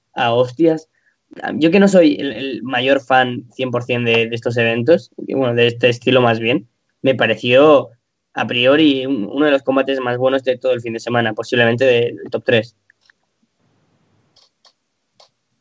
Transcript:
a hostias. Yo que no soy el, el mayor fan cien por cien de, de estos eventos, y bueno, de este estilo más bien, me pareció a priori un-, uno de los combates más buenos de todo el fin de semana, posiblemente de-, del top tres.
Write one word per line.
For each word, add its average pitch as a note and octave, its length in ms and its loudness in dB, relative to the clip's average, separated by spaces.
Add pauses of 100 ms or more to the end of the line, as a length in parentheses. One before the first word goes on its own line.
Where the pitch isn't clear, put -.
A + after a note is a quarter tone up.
(140)
a A#2+ 180 -2
hostias. D#3 560 0 (680)
Yo D#3 180 0
que G3 80 4
no G3 80 6
soy E3+ 320 4
el, C#3 140 -6
el B2 280 -10
mayor C3 380 0
fan B2 520 0
cien B2+ 200 -8
por A#2+ 100 -4
cien A#2+ 220 -4
de, A2+ 240 0
de A#2 80 -8
estos A#2 200 -6
eventos, A#2+ 540 0 (160)
y - 80 -8
bueno, B2 220 -2
de A#2+ 100 2
este A#2+ 220 0
estilo B2 340 0
más A2+ 160 2
bien, A#2+ 300 -4 (340)
me C3 140 0
pareció B2 720 2 (460)
a B2+ 120 -6
priori C3+ 600 2
un-, B2 220 -6
uno D3 180 -2
de D3 40 2
los C#3 120 0
combates C3+ 360 -2
más B2 200 -4
buenos C3 260 -2
de B2+ 120 -2
todo C3 140 -4
el A#2+ 100 -2
fin A2+ 120 -8
de A2+ 80 -8
semana, A#2 320 -2
posiblemente A#2 520 0
de-, A#2+ 300 2
del - 160 -16
top A2+ 140 -8
tres. A#2 320 -2 (2750)